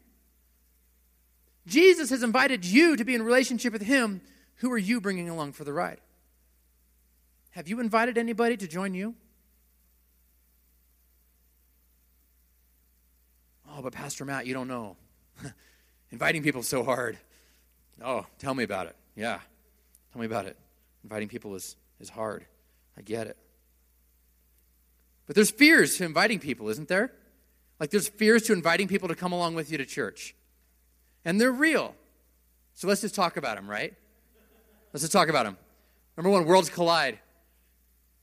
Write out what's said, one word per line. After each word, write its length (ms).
Jesus 440
has 120
invited 420
you 320
to 80
be 100
in 80
relationship 500
with 100
him. 380
Who 140
are 80
you 220
bringing 280
along 240
for 120
the 80
ride? 280
Have 180
you 120
invited 360
anybody 400
to 120
join 260
you? 200
"Oh, 140
but 100
Pastor 320
Matt, 220
you 80
don't 140
know. 280
<laughs> 100
Inviting 320
people 180
is 80
so 160
hard." 340
Oh, 220
tell 160
me 80
about 240
it. 100
Yeah, 240
tell 80
me 60
about 200
it. 100
Inviting 260
people 260
is, 220
is 100
hard. 380
I 60
get 240
it. 100
But 100
there's 140
fears 460
to 80
inviting 340
people, 300
isn't 200
there? 240
Like, 100
there's 180
fears 360
to 80
inviting 360
people 200
to 60
come 180
along 220
with 180
you 60
to 80
church. 480
And 160
they're 100
real. 440
So 120
let's 140
just 140
talk 220
about 200
'em, 120
right? 260
Let's 100
just 100
talk 160
about 180
'em. 100
Number 140
one, 140
worlds 240
collide. 500